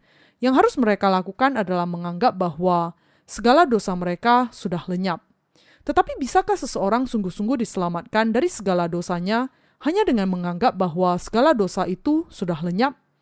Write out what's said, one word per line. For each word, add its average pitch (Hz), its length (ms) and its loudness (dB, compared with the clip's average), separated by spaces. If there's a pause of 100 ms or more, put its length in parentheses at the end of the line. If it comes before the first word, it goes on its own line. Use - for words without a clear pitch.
(360)
yang 262 160 2
harus 392 240 4
mereka 208 320 2
lakukan 190 480 0
adalah 180 320 -2
menganggap 175 480 -2
bahwa 175 560 0 (320)
segala 262 400 4
dosa 214 320 0
mereka 233 560 0
sudah 175 320 -6
lenyap. 180 400 -4 (640)
Tetapi 381 320 0
bisakah 381 400 0
seseorang 226 480 -2
sungguh-sungguh 214 560 -2
diselamatkan 196 720 -2
dari 349 160 2
segala 180 320 0
dosanya 180 640 -2 (320)
hanya 392 240 2
dengan 214 240 2
menganggap 175 480 0
bahwa 180 400 0
segala 262 400 2
dosa 185 320 0
itu 302 400 -2
sudah 170 320 -6
lenyap? 185 400 -2 (220)